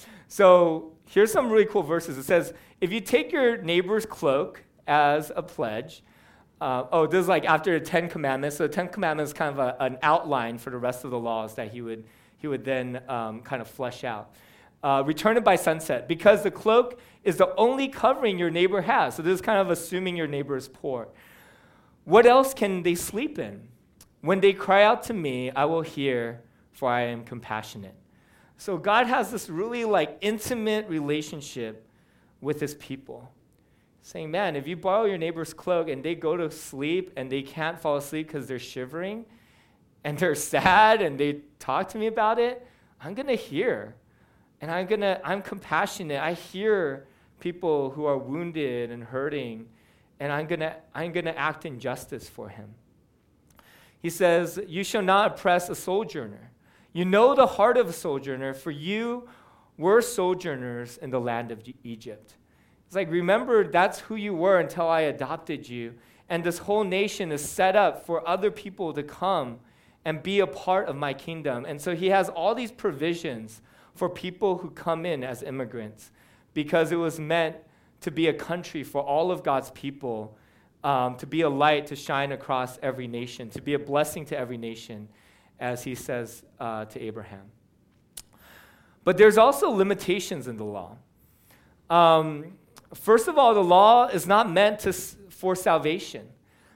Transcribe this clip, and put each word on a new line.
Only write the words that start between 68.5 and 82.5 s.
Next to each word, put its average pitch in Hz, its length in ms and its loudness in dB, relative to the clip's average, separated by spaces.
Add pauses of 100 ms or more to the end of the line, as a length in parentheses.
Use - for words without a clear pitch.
people 190 420 -8
to 147 100 -6
come 147 560 -4 (460)
and 156 180 -6
be 196 160 0
a 190 80 4
part - 420 -2
of 139 60 -6
my 143 200 -4
kingdom. 147 520 -6
And 143 140 -10
so 175 160 -4
he 185 140 0
has 190 180 4
all 185 260 -2
these 240 160 -6
provisions 151 920 -6 (320)
for 180 140 -4
people 180 500 -4
who 185 120 -10
come 165 360 -6
in 147 160 -4
as 127 200 -10
immigrants 120 680 -10 (440)
because 156 380 2
it 175 40 0
was 165 240 -2
meant 156 360 0 (440)
to 170 100 -6
be 160 160 0
a 151 60 2
country 170 500 -8
for 139 200 -6
all 156 280 0
of 151 120 -4
God's 135 280 -2
people, 117 640 -10 (460)
um, 127 340 0
to 139 100 -14
be 160 160 -2
a 156 60 2
light 147 400 2
to 143 80 -10
shine 139 360 -4
across 127 500 -6